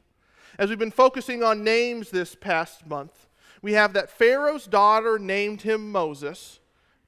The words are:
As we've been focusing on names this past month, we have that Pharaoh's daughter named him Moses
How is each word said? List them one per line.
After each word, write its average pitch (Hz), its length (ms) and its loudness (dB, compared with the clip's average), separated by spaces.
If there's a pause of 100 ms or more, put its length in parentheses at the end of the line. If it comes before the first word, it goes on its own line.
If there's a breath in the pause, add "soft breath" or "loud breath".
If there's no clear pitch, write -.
(580 soft breath)
As 202 100 0
we've 220 100 -6
been 220 120 -4
focusing 254 520 0
on 214 220 0
names 233 460 -2
this 180 240 -6
past 165 520 -6
month, 147 420 -12 (340 soft breath)
we 208 100 -4
have 208 220 4
that 190 160 -2
Pharaoh's 277 560 2
daughter 220 520 2
named 202 440 -4
him 214 280 -4
Moses 156 680 -6 (480)